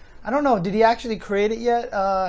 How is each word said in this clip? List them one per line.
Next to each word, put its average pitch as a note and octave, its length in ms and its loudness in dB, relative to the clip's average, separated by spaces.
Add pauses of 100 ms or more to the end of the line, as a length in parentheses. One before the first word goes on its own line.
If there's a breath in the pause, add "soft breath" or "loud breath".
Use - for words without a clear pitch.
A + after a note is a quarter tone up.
(260 soft breath)
I G#3 60 -6
don't C#4+ 120 0
know. B3+ 140 4
Did F#3 160 -2
he A3 80 2
actually A3+ 360 2
create G#3 340 0
it A3+ 80 -6
yet? A#3 340 -2
Uh, F#3+ 360 0